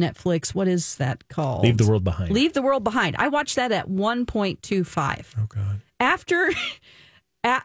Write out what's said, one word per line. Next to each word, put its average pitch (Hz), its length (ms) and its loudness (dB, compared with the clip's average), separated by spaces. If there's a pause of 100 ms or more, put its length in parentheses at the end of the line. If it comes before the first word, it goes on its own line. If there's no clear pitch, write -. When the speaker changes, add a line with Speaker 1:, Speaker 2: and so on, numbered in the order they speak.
Speaker 1:
Netflix. 170 540 -2
What 190 140 0
is 180 280 -2
that 131 320 -4
called? 131 360 -2
Speaker 2:
Leave 117 140 4
the 110 80 4
World 107 180 4
Behind. 90 280 -2
Speaker 1:
Leave 277 200 2
the 277 100 0
World 269 200 2
Behind. 214 340 0
I 277 120 0
watched 294 280 -2
that 254 160 0
at 190 160 -2
one 220 380 0
point 202 360 -2
two 196 200 0
five. - 560 -4
Speaker 3:
Oh, 107 100 0
God. 101 320 -4 (200)
Speaker 1:
After, 349 500 2 (480)
<laughs> - 460 -12
at, 247 200 2